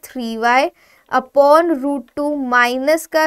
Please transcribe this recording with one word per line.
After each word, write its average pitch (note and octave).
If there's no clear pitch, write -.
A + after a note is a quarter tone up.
three A#3
y B3+
upon C#4+
root C#4+
two D4
minus C4
का D#4